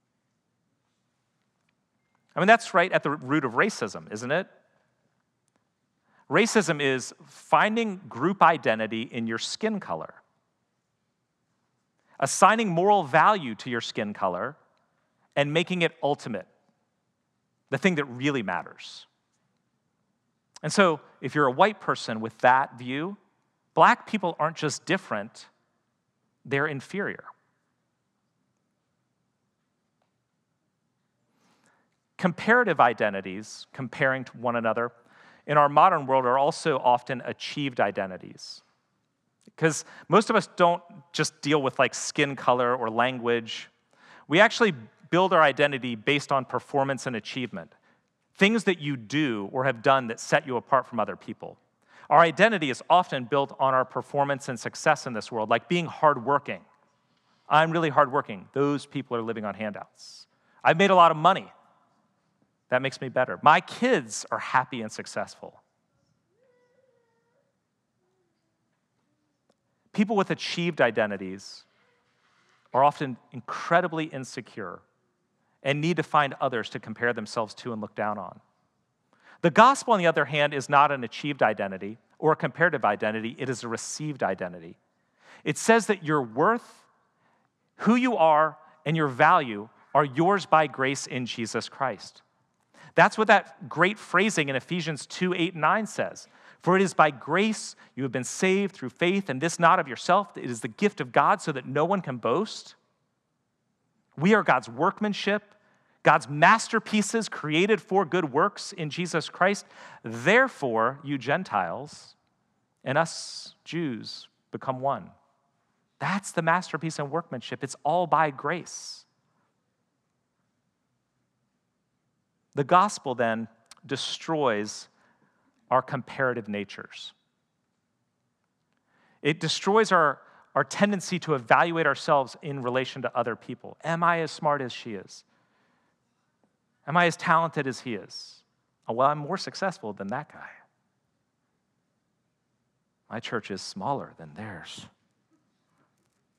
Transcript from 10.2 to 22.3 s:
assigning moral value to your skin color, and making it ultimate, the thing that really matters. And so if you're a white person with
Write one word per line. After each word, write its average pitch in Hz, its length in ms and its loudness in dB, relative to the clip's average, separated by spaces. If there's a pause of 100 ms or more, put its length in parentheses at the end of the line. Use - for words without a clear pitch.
assigning 208 500 4
moral 185 360 2
value 156 520 2
to - 140 -12
your 120 100 -2
skin 107 320 -6
color, 101 440 -4 (800)
and 143 160 0
making 175 300 -2
it 160 200 0
ultimate, 127 440 -4 (1200)
the 135 80 -4
thing 185 160 2
that 147 100 -2
really 131 380 -2
matters. - 640 -10 (1500)
And 151 120 -6
so 170 280 4 (200)
if 127 140 -6
you're 147 120 4
a 127 60 4
white 196 280 2
person 120 400 -4
with 110 180 -10